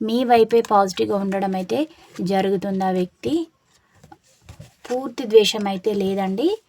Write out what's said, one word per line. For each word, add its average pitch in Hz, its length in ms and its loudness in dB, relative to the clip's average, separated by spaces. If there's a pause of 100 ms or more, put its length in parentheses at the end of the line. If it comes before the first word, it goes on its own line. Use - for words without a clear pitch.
మీ 233 220 0
వైపే 233 460 4
పాజిటివ్గా 202 460 2
ఉండడం 196 380 -2
అయితే 220 340 -4 (320)
జరుగుతుంది. 190 640 0
ఆ 185 60 0
వ్యక్తి 226 580 -2 (1400)
పూర్తి 254 340 -6
ద్వేషం 208 420 4
అయితే 196 280 -4
లేదండి 196 760 -2